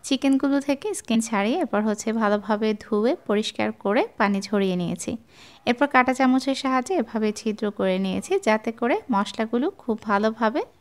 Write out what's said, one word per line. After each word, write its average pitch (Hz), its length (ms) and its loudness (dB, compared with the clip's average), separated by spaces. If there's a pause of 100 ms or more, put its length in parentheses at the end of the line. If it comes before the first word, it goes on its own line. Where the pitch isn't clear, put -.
চিকেনগুলো 269 500 2 (100)
থেকে 285 200 -2 (120)
স্কিন 226 280 0
ছাড়িয়ে 220 360 0
এরপর 208 240 0
হচ্ছে 214 220 -2 (120)
ভালোভাবে 208 460 0 (160)
ধুয়ে 220 280 0 (160)
পরিষ্কার 214 420 0 (140)
করে 208 180 2 (180)
পানি 202 280 2
ঝরিয়ে 196 340 2
নিয়েছি। 175 300 -4 (580)
এরপর 247 240 2
কাঁটা 254 240 4
চামচের 262 460 2
সাহায্যে 262 380 0
এভাবে 220 280 -2 (100)
ছিদ্র 214 260 -4 (140)
করে 190 160 2 (100)
নিয়েছি, 190 280 -2 (140)
যাতে 220 220 2 (100)
করে 240 160 2 (180)
মশলাগুলো 226 540 0 (140)
খুব 220 140 -2 (140)
ভালোভাবে 220 520 2 (200)